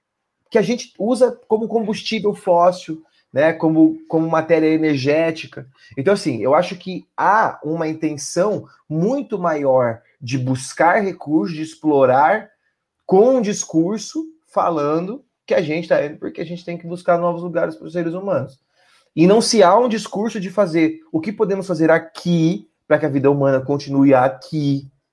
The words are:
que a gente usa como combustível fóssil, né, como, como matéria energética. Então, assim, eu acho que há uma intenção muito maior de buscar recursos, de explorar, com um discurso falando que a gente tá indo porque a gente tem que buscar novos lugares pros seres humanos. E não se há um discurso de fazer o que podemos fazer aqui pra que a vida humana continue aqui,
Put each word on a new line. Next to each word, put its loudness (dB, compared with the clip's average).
que 2
a 4
gente -4
usa 2
como -2
combustível -4
fóssil, 0
né, 2
como, 4
como 0
matéria 2
energética. -2
Então, 2
assim, -4
eu 2
acho 0
que -12
há 0
uma -4
intenção -4
muito -2
maior 0
de -6
buscar -2
recursos, -4
de -8
explorar, 2
com 6
um 2
discurso -4
falando -2
que -4
a 2
gente -4
tá 2
indo -10
porque -10
a -10
gente -14
tem -10
que -16
buscar -2
novos -4
lugares -4
pros -16
seres -4
humanos. -6
E 4
não 6
se 4
há 6
um 4
discurso -6
de -8
fazer 0
o -2
que -6
podemos -2
fazer 0
aqui 0
pra 2
que -2
a 0
vida 2
humana 2
continue 2
aqui, 0